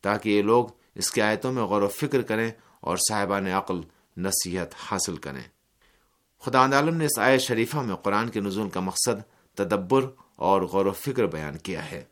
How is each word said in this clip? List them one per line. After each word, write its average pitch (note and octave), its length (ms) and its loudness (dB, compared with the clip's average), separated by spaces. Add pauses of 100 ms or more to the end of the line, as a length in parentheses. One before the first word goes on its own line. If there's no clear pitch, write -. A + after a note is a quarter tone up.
تاکہ G#2+ 260 0
یہ G#2 120 4
لوگ A#2 240 4 (300)
اس - 160 -4
کی A#2 100 2
آیتوں A2 320 0
میں B2 100 -2
غور G2+ 180 2
و G2+ 60 2
فکر B2+ 340 0
کریں A2+ 280 -2 (300)
اور F2 180 -4
صاحبان G2 500 0
عقل F#2+ 320 -2 (380)
نصیحت F2+ 580 -4 (100)
حاصل F#2+ 320 -4
کریں۔ C2+ 240 -10 (1000)
خداوند C3 300 4
عالم D3+ 220 4
نے D#3+ 100 0
اس C#3+ 140 0
آیت B2+ 220 6
شریفہ A#2 360 0
میں A#2 180 -2
قرآن G#2 340 0
کے A2 100 -4
نزول G2+ 300 -2
کا F#2+ 100 -6
مقصد F#2 380 0 (400)
تدبر G2+ 460 2 (320)
اور F#2+ 260 4
غور F#2+ 240 0
و G2 60 2
فکر G#2 340 -2
بیان D#2 320 -4
کیا D#2+ 340 -8
ہے E2 200 -12